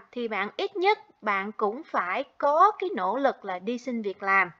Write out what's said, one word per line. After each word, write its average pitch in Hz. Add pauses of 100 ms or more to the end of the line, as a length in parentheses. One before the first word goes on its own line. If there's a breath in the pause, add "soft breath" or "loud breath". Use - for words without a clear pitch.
(120)
thì 240
bạn 202
ít 392
nhất 403 (220)
bạn 202
cũng 226
phải 202 (140)
có 320
cái 392
nỗ 190
lực 262
là 185
đi 233
xin 240
việc 196
làm 196